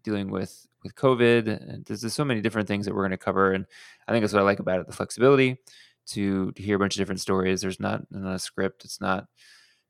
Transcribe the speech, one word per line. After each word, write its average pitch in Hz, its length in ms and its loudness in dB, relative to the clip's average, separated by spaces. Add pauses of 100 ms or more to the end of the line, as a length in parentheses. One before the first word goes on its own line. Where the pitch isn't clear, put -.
dealing 101 260 -4
with, 95 380 -6 (160)
with - 100 -12
covid. 120 540 4
And - 360 -8
there's 104 180 -8
just 113 140 -6
so 151 80 0
many 123 180 0
different 107 260 0
things 101 180 -2
that 95 80 -4
we're 98 120 0
gonna 92 120 -2
cover. 95 360 2
And 95 120 -2 (420)
I 104 40 -2
think 113 100 2
that's 104 120 0
what 104 80 6
I 98 40 6
like 98 140 4
about 92 200 0
it, 87 60 -6
the - 80 -16
flexibility 131 640 2 (520)
to, 98 420 -2
to - 100 -12
hear 101 140 0
a 95 40 4
bunch 98 160 0
of 101 40 -2
different 95 220 -2
stories. 95 400 0
There's 95 180 -4
not, 101 320 -4
not 95 240 -6
a 90 40 -6
script. - 460 -6
It's - 160 -14
not, 95 240 -2 (640)